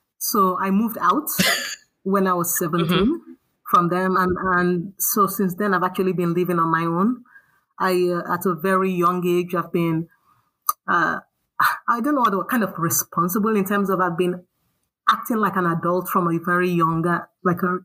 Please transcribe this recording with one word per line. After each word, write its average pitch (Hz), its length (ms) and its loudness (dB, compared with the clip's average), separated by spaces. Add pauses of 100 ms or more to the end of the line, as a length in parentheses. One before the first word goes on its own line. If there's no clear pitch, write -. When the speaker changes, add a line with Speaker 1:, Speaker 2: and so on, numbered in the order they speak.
(180)
Speaker 1:
so 190 420 2
I 196 100 0
moved 214 300 0
out 196 380 0
Speaker 2:
<laughs> - 640 -4
Speaker 1:
when 196 240 0
I 185 80 2
was 175 240 -4
seventeen 170 480 0
Speaker 2:
Mm-hmm. 330 260 -2 (380)
Speaker 1:
from 175 180 4
them. 185 300 0
And, 180 180 2 (200)
and 180 420 0
so - 280 0
since 185 280 -2
then, 202 180 -2
I've 180 100 0
actually 185 300 0
been 170 220 0
living 175 240 0
on 165 120 2
my 165 140 0
own. 185 400 0 (540)
I, 185 140 0 (180)
uh, 175 240 -4
at 175 100 -4
a 185 100 0
very 190 380 0
young 180 340 0
age, 175 280 0
I've 175 180 -4
been, 165 360 0 (800)
uh, - 340 -2 (680)
I 233 140 0
don't 294 120 0
know 269 60 2
what, 202 160 2
what 180 140 -4
kind 240 140 2
of 185 120 -4
responsible 180 800 0
in 196 80 2
terms 196 240 -2
of 190 100 0
I've 175 200 -2
been 180 260 -2 (640)
acting 220 300 0
like 202 180 0
an 180 80 0
adult 175 460 0
from 175 180 2
a 165 160 0
very 180 240 0
young, 165 380 0
uh, 170 180 -2 (200)
like 180 180 0
a 180 220 0